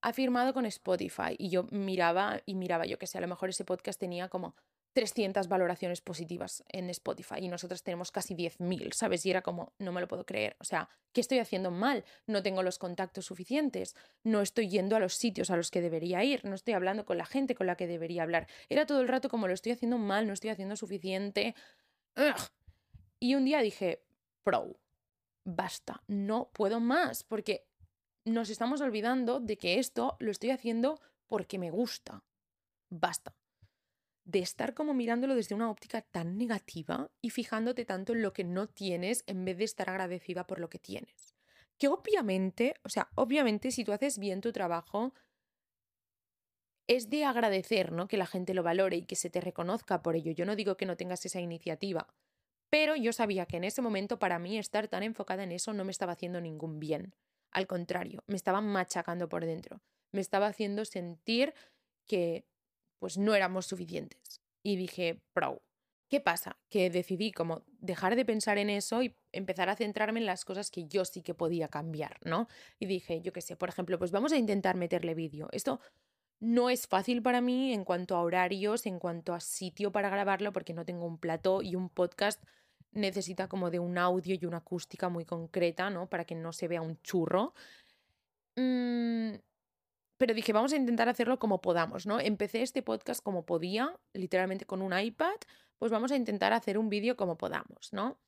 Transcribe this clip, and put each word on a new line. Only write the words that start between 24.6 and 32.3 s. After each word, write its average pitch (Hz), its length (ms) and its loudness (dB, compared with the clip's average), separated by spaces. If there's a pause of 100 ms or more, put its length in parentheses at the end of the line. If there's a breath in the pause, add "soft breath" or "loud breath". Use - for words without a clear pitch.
basta, - 640 -6
no 208 480 -2
puedo 220 260 2
más", 240 420 2
porque - 440 -4 (580)
nos 226 240 0
estamos 233 320 -2
olvidando 247 600 0
de 214 180 -4
que 175 200 2
esto 240 420 -2
lo 226 100 -2
estoy 220 220 -2
haciendo 247 460 0 (280 soft breath)
porque 196 320 -2
me 175 120 -4
gusta. 202 540 -4 (640)